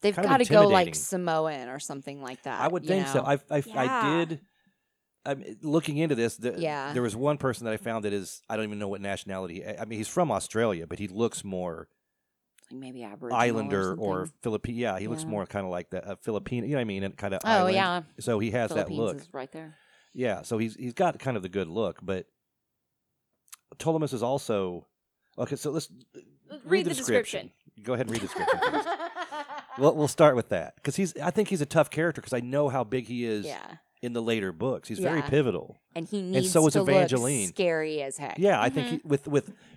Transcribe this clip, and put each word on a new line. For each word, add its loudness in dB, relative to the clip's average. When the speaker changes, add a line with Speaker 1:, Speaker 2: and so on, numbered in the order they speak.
Speaker 1:
they've 2
Speaker 2:
Kind 0
of 4
Speaker 1:
gotta 6
go, 10
like, 8
Speaker 2:
intimidating. -6
Speaker 1:
Samoan -2
or -8
something -12
like -12
that, -6
Speaker 2:
I 4
would -2
Speaker 1:
you -8
Speaker 2:
think 2
so. 4
Speaker 1:
know? 0
Speaker 2:
I, 4
I, 2
Speaker 3:
Yeah. -12
Speaker 2:
I 2
did. -6
I -2
mean, -10
looking 0
into 4
this, 2
the, -2
Speaker 1:
Yeah. -4
Speaker 2:
there 0
was 0
one 2
person -2
that 0
I -2
found -2
that 0
is, -6
I -4
don't 0
even -6
know -4
what -6
nationality. -6
I, -8
I -8
mean, -8
he's -4
from 2
Australia, 0
but -10
he -6
looks -2
more -6
Speaker 1:
maybe -14
Aboriginal -4
Speaker 2:
Islander 2
or -4
Speaker 1:
or 0
something. -14
Speaker 2:
Philippi-, -4
yeah, -2
he -6
looks -6
Speaker 1:
Yeah. -8
Speaker 2:
more -4
kinda -4
like -6
that, -6
a -8
Filipino, -4
you -2
know 0
what 0
I -2
mean, -4
and -6
kinda -4
Speaker 1:
Oh, -2
Speaker 2:
island. 4
Speaker 1:
yeah. 2
Speaker 2:
So 0
he 0
has 2
that -2
Speaker 1:
Philippines -6
Speaker 2:
look. 0
Speaker 1:
is -14
right -10
there. -16
Speaker 2:
Yeah, -2
so -2
he's, -2
he's -8
got 2
kind -2
of -4
the -4
good -2
look, -2
but -4
Ptolemus 0
is -2
also, -2
okay, -4
so -6
let's, -4
uh, -20
Speaker 3:
Read -16
Speaker 2:
read 4
Speaker 3:
the 0
Speaker 2:
the -2
description. 0
Speaker 3:
description. -20
Speaker 2:
Go -2
ahead 0
and -6
read -2
the -4
description, 0
please. 0
Speaker 1:
<laughs> -4
Speaker 2:
We'll, 6
we'll 2
start 6
with -2
that, -4
'cause -4
he's, -2
I -2
think 0
he's -2
a -4
tough 4
character, -2
'cause -8
I 0
know 0
how 0
big -4
he -4
is -2
Speaker 1:
Yeah. -12
Speaker 2:
in -4
the -2
later 0
books. -4
He's -6
very 0
Speaker 1:
Yeah. -4
Speaker 2:
pivotal. 0
Speaker 1:
And -6
he -4
Speaker 2:
And -4
Speaker 1:
needs 4
Speaker 2:
so 8
is 6
Speaker 1:
to 4
Speaker 2:
Evangeline. 4
Speaker 1:
look -8
scary 0
as -8
heck. -8
Speaker 2:
Yeah, 6
I 6
think -2
Speaker 3:
Mm-hmm. -2
Speaker 2:
he, -6
with, 0
with, 0